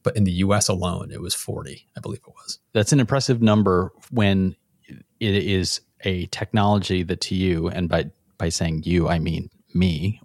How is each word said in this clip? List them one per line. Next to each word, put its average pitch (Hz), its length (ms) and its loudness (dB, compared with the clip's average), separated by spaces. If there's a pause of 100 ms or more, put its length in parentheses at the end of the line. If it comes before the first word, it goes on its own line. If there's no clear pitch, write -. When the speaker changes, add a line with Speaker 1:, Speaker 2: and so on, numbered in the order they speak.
Speaker 1:
But - 140 -2
in 107 80 4
the 92 80 0
U 98 220 2
S 101 140 2
alone, 90 440 -4
it - 80 -12
was 90 140 -8
forty, - 520 -10 (120)
I - 20 -12
believe 113 260 -10
it - 80 -20
was. - 240 -16 (140)
Speaker 2:
That's 107 220 2
an 143 60 6
impressive 127 420 0
number 98 500 4 (180)
when 98 460 2 (320)
it - 460 -4
is 95 480 0 (220)
a 90 220 -2
technology 101 760 0
that 87 180 -4
to - 140 -6
you, 92 340 0
and 87 220 -4
by, 82 200 0 (280)
by 85 100 -2
saying 80 380 -4
you, 87 200 2
I 82 120 0
mean 80 320 -4 (240)
me 90 500 0